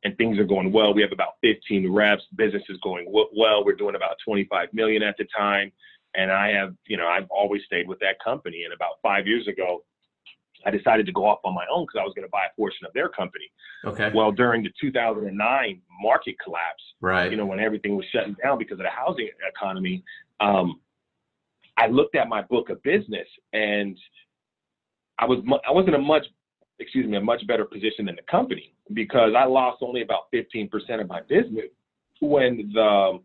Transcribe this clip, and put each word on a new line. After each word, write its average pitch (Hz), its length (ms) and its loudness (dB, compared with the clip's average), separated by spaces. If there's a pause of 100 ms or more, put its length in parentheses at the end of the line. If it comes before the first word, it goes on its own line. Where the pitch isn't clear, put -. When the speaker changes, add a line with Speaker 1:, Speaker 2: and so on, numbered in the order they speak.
Speaker 1:
and 98 120 -4
things 113 220 2
are 104 60 4
going 95 260 0
well. 107 220 6
We 104 80 4
have 101 100 2
about 92 300 -4
fifteen 101 500 0
reps. 104 320 2 (140)
Business 101 320 0
is 95 120 -12
going 90 260 -6
w-, 104 280 2
well. 107 300 4
We're 98 100 4
doing 98 200 -4
about 92 200 -4 (100)
twenty-five 95 480 -2
million 110 300 2
at 104 140 -2
the 107 80 -4 (120)
time. 101 360 0 (420)
And 95 160 0
I 101 220 2
have, 98 200 0 (140)
you 104 100 -4
know, 85 100 -2
I've 90 220 0
always 101 380 0
stayed 87 200 -2
with 92 120 -10
that 98 240 -2
company. 90 400 -6
And 85 100 -10
about 85 200 -6 (100)
five 98 240 0
years 110 200 0
ago, 90 360 -4 (840)
I 104 60 0
decided 107 340 4
to 92 60 -6
go 95 160 2
off 104 160 4
on 92 100 -2
my 87 180 -6
own 165 140 -2
'cause - 160 -8
I - 20 -2
was 95 120 -6
gonna 95 140 -10
buy 95 220 -2
a - 40 -20
portion 101 320 -4
of 92 60 -18
their 147 160 -2
company. 87 360 -8 (400)
Speaker 2:
Okay. 104 300 -2
Speaker 1:
Well, 110 160 6
during 117 320 2
the - 80 -6 (100)
two 139 100 -2
thousand 113 360 0
and 98 100 -8
nine 110 460 -2 (180)
market 113 420 0
collapse, 85 380 -8 (180)
Speaker 2:
Right. 92 300 2
Speaker 1:
you 107 80 -4
know, 104 80 -2
when 95 140 -6
everything 104 360 -2
was 95 120 -6
shutting 104 260 -4 (100)
down 139 140 2
because 107 220 -10
of 90 60 -8
the 87 40 -2
housing 123 400 -6 (180)
economy, 92 560 -6 (360)
um, 95 420 2 (960)
I 117 100 4
looked 135 280 2
at 123 120 2
my 110 140 -4
book 117 300 -2
of - 100 -8
business, 104 460 -2 (260)
and 104 420 -2 (1200)
I 117 60 2
was 123 180 2
mu-, 135 240 2
I 127 40 0
wasn't 175 240 4
a 143 40 2
much, 147 260 2 (540)
excuse 123 280 -2
me, 104 100 -2
a 98 40 -2
much 117 240 -2
better 107 200 0
position 107 400 -6
than 90 100 -8
the - 80 -20
company - 500 -4 (200)
because 113 420 2
I 131 100 6
lost 131 380 2
only 123 180 -4
about 107 300 -4
fifteen 110 380 -4
percent 110 320 -6
of 98 60 -6
my 87 140 -10
business - 480 0 (500)
when 127 540 2
the 101 500 4